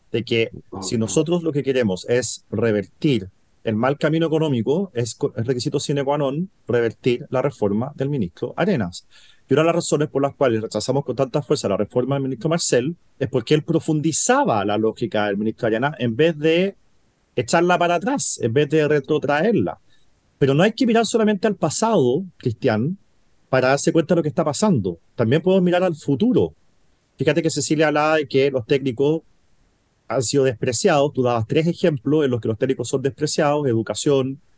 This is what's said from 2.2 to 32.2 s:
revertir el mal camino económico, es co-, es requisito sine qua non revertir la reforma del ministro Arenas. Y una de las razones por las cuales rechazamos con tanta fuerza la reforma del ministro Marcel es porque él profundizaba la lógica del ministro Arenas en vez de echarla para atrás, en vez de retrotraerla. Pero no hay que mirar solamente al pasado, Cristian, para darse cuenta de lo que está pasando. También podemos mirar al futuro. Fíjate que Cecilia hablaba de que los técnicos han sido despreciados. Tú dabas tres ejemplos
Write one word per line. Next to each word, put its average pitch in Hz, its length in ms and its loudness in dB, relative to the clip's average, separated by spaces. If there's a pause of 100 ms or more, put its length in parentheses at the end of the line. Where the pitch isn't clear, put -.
revertir 107 760 -2 (340)
el 110 140 -2
mal 131 200 0
camino 165 300 0
económico, 156 680 0
es 120 220 -4
co-, - 220 -4
es 117 100 -4
requisito 135 320 -4
sine 143 240 -2
qua 139 140 0
non 147 320 -4 (180)
revertir 120 600 0
la 127 120 -2
reforma 110 540 -2
del 135 140 -4
ministro 123 480 -6
Arenas. 139 500 -2 (400)
Y - 60 0
una 143 80 4
de 160 60 2
las 170 80 2
razones 156 320 0
por 139 160 -2
las 139 100 -2
cuales 117 280 0
rechazamos 113 440 -4
con 123 100 -6
tanta 139 260 -2
fuerza 143 280 -2
la 98 80 0
reforma 127 380 -2
del 139 80 -4
ministro 131 260 -6
Marcel 156 460 0 (240)
es 123 80 -2
porque 107 260 -2
él 151 100 2
profundizaba 160 1000 0
la 104 120 0
lógica 107 500 -2
del 101 100 -2
ministro 107 300 -4
Arenas 120 320 -2
en 117 160 -2
vez 156 240 2
de 170 360 0 (600)
echarla 175 420 2
para 170 180 2
atrás, 220 460 -2
en 113 120 -2
vez 147 160 2
de 151 180 2
retrotraerla. 151 920 0 (600)
Pero 135 160 2
no 156 80 4
hay 214 80 4
que 240 160 0
mirar 226 180 2
solamente 214 400 2
al 214 100 0
pasado, 165 680 2 (140)
Cristian, 123 600 -2 (520)
para 127 200 2
darse 139 220 2
cuenta 165 240 2
de 165 40 4
lo 165 40 0
que 151 60 -4
está 160 140 -2
pasando. 135 540 0 (180)
También 127 280 2
podemos 185 200 4
mirar 175 200 2
al 180 120 0
futuro. 143 580 0 (640)
Fíjate 151 260 0
que 156 80 0
Cecilia 151 360 0
hablaba 151 280 2
de 156 120 -2
que 135 220 2
los 131 160 -4
técnicos 139 560 0 (840)
han 123 160 -2
sido 139 200 2
despreciados. 139 680 2
Tú 131 80 0
dabas 120 240 0
tres 156 220 0
ejemplos 156 580 0